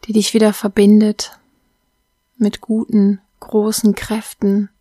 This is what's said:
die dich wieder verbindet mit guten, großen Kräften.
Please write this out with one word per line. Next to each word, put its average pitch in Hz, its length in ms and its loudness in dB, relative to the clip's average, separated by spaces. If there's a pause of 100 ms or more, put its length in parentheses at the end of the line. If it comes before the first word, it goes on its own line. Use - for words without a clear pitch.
die 220 80 -10
dich 208 220 -2
wieder 214 180 2
verbindet 214 840 0 (960)
mit 208 240 -4
guten, 208 600 0 (200)
großen 214 540 -2
Kräften. 208 760 -4 (100)